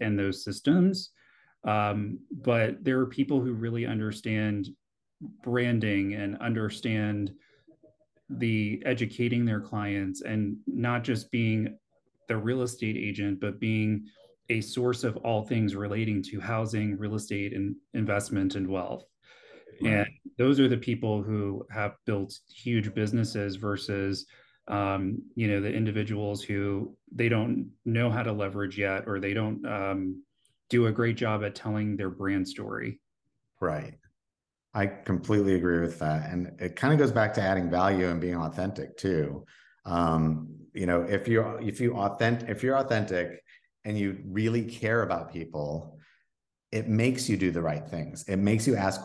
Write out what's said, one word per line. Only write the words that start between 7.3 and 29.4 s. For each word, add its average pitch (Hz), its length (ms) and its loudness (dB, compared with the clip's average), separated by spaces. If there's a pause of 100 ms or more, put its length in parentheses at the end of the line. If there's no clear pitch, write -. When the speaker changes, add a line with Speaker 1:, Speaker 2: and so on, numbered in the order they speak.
Speaker 1:
the 110 560 0
educating 120 580 0
their 107 160 2
clients 101 600 -4
and 107 360 -2 (100)
not 120 340 0
just 120 300 -2
being 110 440 0 (520)
the 113 80 0
real 123 260 0
estate 117 340 -4
agent, 101 440 -4
but 101 180 -4
being 107 460 0 (460)
a 113 120 0
source 123 420 -2
of 110 140 -2
all 110 240 0
things 107 340 0
relating 104 460 -2
to 101 180 -8
housing, 107 560 -2
real 104 180 -4
estate, 101 380 -4
and 98 240 -2 (160)
investment 101 600 0
and 98 120 -2
wealth. 90 380 -4 (800)
Speaker 2:
Right. 110 100 2
Speaker 1:
And 104 160 2 (300)
those 135 200 6
are 135 100 8
the 117 100 4
people 110 440 0
who 101 480 -2
have 104 260 -4 (100)
built 98 260 -2 (180)
huge 113 440 -2
businesses 107 640 0
versus, 98 680 -2 (420)
um, 98 560 -2 (120)
you 113 140 2
know, 101 120 2
the 104 100 0
individuals 104 720 -2
who 101 540 -2 (180)
they 117 140 2
don't 117 440 0 (120)
know 117 260 2
how 113 120 0
to 110 100 -2
leverage 101 460 -4
yet, 98 280 0
or 98 140 -2
they 98 140 -2
don't, 110 320 -2